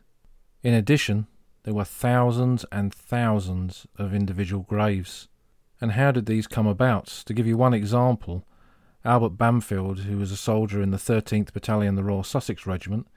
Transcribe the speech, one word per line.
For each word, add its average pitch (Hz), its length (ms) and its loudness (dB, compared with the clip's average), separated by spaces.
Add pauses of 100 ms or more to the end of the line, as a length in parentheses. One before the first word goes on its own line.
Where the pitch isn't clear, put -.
(600)
In 120 120 2
addition, 110 540 2 (360)
there 110 100 -4
were 104 120 0
thousands 123 880 2
and 101 220 -2
thousands 95 920 -2 (100)
of 101 160 -4
individual 98 500 -2
graves. 104 640 -2 (500)
And 113 140 -2
how 135 180 4
did 123 140 0
these 110 200 0
come 110 220 0
about? 107 380 2 (200)
To 110 80 -8
give 113 140 0
you 113 100 0
one 123 160 4
example, 110 720 0 (600)
Albert 117 320 2
Bamfield, 98 640 0
who 101 160 -4
was 98 140 -4
a 98 60 -6
soldier 107 440 0
in 98 100 2
the 98 60 0
Thirteenth 107 560 0
Battalion, 104 420 0
the 98 80 -2
Royal 98 200 -2
Sussex - 440 -6
Regiment, 92 500 -6